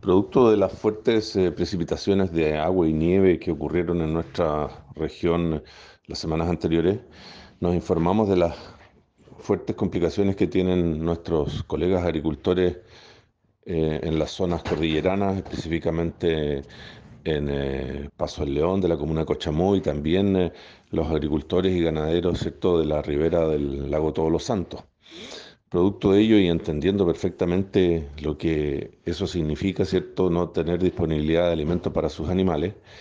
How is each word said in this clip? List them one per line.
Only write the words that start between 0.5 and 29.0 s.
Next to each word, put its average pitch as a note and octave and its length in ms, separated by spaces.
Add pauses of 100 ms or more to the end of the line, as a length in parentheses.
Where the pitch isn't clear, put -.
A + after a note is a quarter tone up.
de G#2+ 60
las F#2+ 160
fuertes, G#2+ 640
eh, F#2 160
precipitaciones F2 800
de D#2 240
agua E2+ 320
y - 20
nieve E2+ 480
que - 120
ocurrieron E2+ 500
en D#2 100
nuestra D#2+ 760 (100)
región E2 680 (440)
las - 120
semanas E2 300
anteriores, E2+ 500 (640)
nos F2 120
informamos F2+ 540
de G2 80
las E2+ 180 (840)
fuertes - 400
complicaciones F#2+ 580
que G2 120
tienen F2 580
nuestros D#2 580
colegas F2 400
agricultores, E2+ 760 (880)
eh, D#2+ 380
en D#2+ 160
las D#2 120
zonas F2 320
cordilleranas, F2+ 760
específicamente E2 1300 (600)
en, D2+ 260
eh, C#2 680
Paso - 260
del C#2+ 120
León, F2+ 260
de F2+ 80
la E2 80
comuna D#2 240
de D#2+ 40
Cochamó, E2+ 520
y - 20
también, E2 560
eh, F2+ 160 (380)
los D#2+ 200
agricultores D#2+ 640
y F2 80
ganaderos, E2 580
¿cierto?, F2 380
de D#2+ 100
la D2+ 140
ribera D#2+ 460
del C#2+ 420
lago D#2 220
Todos D#2+ 220
los E2 100
Santos. G2 400 (880)
Producto F#2+ 420
de G2+ 100
ello A2 160
y F#2 120
entendiendo E2+ 540
perfectamente F2 1040 (140)
lo D2+ 160
que D2+ 680